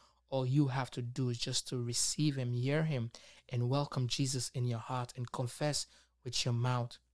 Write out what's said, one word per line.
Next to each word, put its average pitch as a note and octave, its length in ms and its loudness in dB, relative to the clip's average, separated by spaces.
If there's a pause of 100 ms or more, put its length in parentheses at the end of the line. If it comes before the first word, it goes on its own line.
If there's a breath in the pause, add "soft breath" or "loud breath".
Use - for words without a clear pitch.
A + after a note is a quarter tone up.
(300 soft breath)
All C3 160 2
you C#3 220 6
have B2+ 240 -2
to B2+ 100 -4
do B2 280 -2
is A#2+ 80 0
just - 320 -2
to B2 140 -2
receive C3+ 520 0
him, B2 180 -2
hear C#3 300 2
him, B2+ 280 0 (380 loud breath)
and A#2+ 200 2
welcome C#3 380 2
Jesus C3+ 460 0
in B2 120 0
your A#2 140 0
heart B2 360 -4
and B2 160 -6
confess C3 540 -2 (380 loud breath)
with - 200 -2
your B2 100 2
mouth A#2+ 440 0 (160)